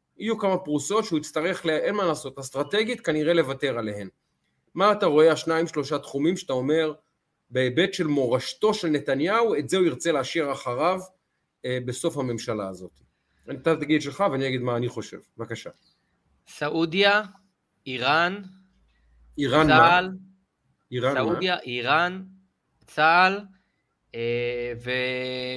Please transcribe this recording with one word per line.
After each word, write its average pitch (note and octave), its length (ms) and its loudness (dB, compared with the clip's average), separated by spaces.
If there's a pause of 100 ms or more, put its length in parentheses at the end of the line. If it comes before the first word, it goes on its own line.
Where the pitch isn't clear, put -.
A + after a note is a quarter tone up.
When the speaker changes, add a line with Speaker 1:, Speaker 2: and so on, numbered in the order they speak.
(180)
Speaker 1:
יהיו G#3+ 200 -2
כמה G3 200 0
פרוסות F#3 460 -2
שהוא E3 140 -2
יצטרך E3 480 -4
ל-, E3 40 2
אין D#3 240 0
מה G#3 100 0
לעשות, C#3+ 340 -4
אסטרטגית D3 600 -4
כנראה D3+ 320 2
לוותר C3+ 460 0
עליהן. G#2 300 -6 (680)
מה G3+ 180 4
אתה G#3 140 0
רואה, D#3 260 6
השניים, E3 340 0
שלושה D3 320 -4
תחומים D#3+ 380 -2
שאתה - 160 -8
אומר, D3+ 420 0 (560)
בהיבט B2+ 440 0
של F3 120 -2
מורשתו C#3 680 0
של F3+ 140 -4
נתניהו, D#3+ 680 0
את C#3+ 140 -2
זה F#3 80 0
הוא F#3 100 4
ירצה D#3 260 0
להשאיר C#3+ 400 -2
אחריו, C#3+ 480 -2 (640)
אה, B2+ 220 -2
בסוף C#3+ 320 -4
הממשלה A2+ 500 -4
הזאת? F#2 380 -16 (440)
אתה C#3 260 -2
תגיד D3+ 260 0
שלך C#3 300 -4
ואני C3+ 160 0
אגיד B2+ 120 -2
מה B2 160 -2
אני A#2+ 120 -2
חושב. G#2 300 -10 (180)
בבקשה. A2+ 340 -10 (760)
Speaker 2:
סעודיה, E3+ 760 0 (640)
איראן, D#3 560 0 (960)
Speaker 1:
איראן D3 280 4
מה? D3+ 120 8
Speaker 2:
צה"ל, F3 320 6 (800)
Speaker 1:
איראן B2 220 0
מה? C3 60 0
Speaker 2:
סעודיה, E3 400 0
איראן, D3+ 600 -2 (640)
צה"ל, F3+ 540 4 (760)
אה, A#2+ 580 -2 (840)